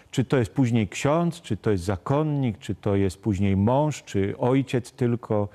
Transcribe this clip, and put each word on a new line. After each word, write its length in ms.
czy 140
to 120
jest 160
później 360
ksiądz, 540
czy 140
to 140
jest 140
zakonnik, 720
czy 160
to 220
jest 260
później 340
mąż, 460
czy 360
ojciec 540
tylko, 640